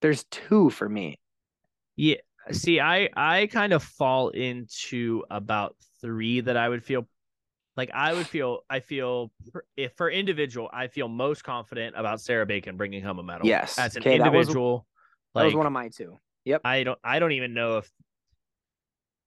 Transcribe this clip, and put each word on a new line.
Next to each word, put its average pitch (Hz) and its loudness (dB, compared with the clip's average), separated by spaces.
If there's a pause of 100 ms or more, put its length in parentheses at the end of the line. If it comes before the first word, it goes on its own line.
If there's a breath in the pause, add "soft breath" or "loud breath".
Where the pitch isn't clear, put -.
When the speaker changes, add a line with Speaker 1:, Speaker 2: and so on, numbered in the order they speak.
Speaker 1:
There's 156 2
two 202 4
for 107 -4
me. 95 -6 (760)
Speaker 2:
Yeah. 151 2 (340)
See, 165 2
I, 175 2
I 170 2
kind 208 0
of 156 4
fall 131 0
into 120 -4
about 104 -2 (260)
three 117 -2
that 120 0
I 117 2
would 120 -4
feel, 123 -2 (680)
like, 131 -6
I 151 0
would 175 -4
feel, 127 -4 (100)
I 135 -4
feel 123 -4 (220)
pr-, - -12 (180)
if 127 -6
for 170 -2
individual, 147 -2
I 127 -6
feel 127 -6
most 131 -2
confident 117 -8
about 110 -2
Sarah 113 2
Bacon 98 -4
bringing 98 -6
home 95 -6
a 87 -10
medal. 87 -2
Speaker 1:
Yes. - 0
Speaker 2:
As 123 -2
an 120 -8
Speaker 1:
Okay, 131 6
that 127 4
was, 127 6
Speaker 2:
individual, 123 0 (480 soft breath)
Speaker 1:
that 113 4
was 156 4
Speaker 2:
like, 151 2
Speaker 1:
one 156 2
of 143 -2
mine 123 -6
too. 87 -16 (240)
Yep. 143 0
Speaker 2:
I 131 2
don't, 123 -2
I 131 0
don't 165 2
even 127 -4
know 117 0
if, 104 -6 (1400)